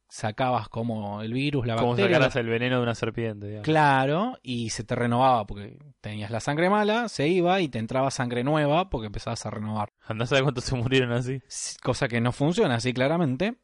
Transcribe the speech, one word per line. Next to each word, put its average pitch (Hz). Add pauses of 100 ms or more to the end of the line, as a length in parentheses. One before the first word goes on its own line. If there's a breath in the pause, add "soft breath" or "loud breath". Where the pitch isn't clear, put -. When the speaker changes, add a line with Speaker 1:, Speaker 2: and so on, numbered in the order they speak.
Speaker 1:
sacabas 113
como 107
el 110
virus, 135
la 113
Speaker 2:
Como 117
Speaker 1:
bacteria, 120
Speaker 2:
sacaras 127
Speaker 1:
lo 127
Speaker 2:
el 117
veneno 123
de 123
una 117
serpiente, 110
digamos. 104
Speaker 1:
Claro, 151
y 120
se -
te 123
renovaba 120
porque 101 (220)
tenías 107
la 113
sangre 160
mala, 214
se 139
iba 180
y 165
te 123
entraba 131
sangre 120
nueva 151
porque 110
empezabas 104
a 107
renovar. 107 (140)
Speaker 2:
Andá 113
a -
saber 135
cuántos 127
se 131
murieron 127
así. 127
Speaker 1:
S-, -
cosa 131
que 117
no 120
funciona 165
así 117
claramente. 147